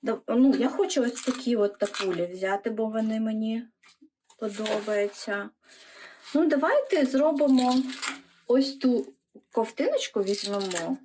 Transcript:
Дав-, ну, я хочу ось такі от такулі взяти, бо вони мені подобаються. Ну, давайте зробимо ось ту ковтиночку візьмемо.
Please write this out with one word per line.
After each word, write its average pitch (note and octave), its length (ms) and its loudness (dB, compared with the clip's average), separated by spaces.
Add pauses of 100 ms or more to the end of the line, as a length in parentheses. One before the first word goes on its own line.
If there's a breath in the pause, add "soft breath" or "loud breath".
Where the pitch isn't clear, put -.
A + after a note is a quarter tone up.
Дав-, - 260 -4
ну, B3+ 260 6
я B3 140 2
хочу F4+ 340 0
ось A#3+ 200 -2
такі B3 340 -2
от G3+ 220 0
такулі F#3 540 -2
взяти, F#3+ 380 -4
бо A3 160 -2
вони A3 340 -2
мені A3 420 -2 (760)
подобаються. G#3 1120 -4 (840 loud breath)
Ну, D#4+ 120 4
давайте D#4 600 2
зробимо C4+ 680 4 (720)
ось C4+ 260 2
ту B3 340 0 (460)
ковтиночку A#3+ 720 -2
візьмемо. G3 840 -2